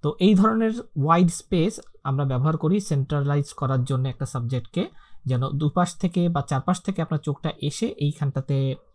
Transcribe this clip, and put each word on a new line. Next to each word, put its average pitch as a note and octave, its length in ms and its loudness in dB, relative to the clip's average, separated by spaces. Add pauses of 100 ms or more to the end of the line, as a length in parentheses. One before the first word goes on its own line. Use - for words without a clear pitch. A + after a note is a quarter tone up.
তো - 180 -2
এই G3 140 6
ধরনের A3 380 4 (240)
ওয়াইড E3 340 4
স্পেস - 500 -2 (240)
আমরা C#3 200 0
ব্যবহার C#3 320 2
করি E3+ 240 2
সেন্ট্রালাইজ C#3+ 720 0
করার C3 320 0
জন্য C3 240 -2
একটা B2+ 180 -6
সাবজেক্টকে, B2+ 640 -4 (360)
যেন B2+ 220 0
দুপাশ D3+ 460 0
থেকে F3 340 0
বা E3+ 140 0
চারপাশ E3 400 -2
থেকে F#3+ 200 -4
আপনার D#3 180 -2
চোখটা D3+ 300 -4 (100)
এসে D3 260 -4
এইখানটাতে C3+ 880 -2 (180)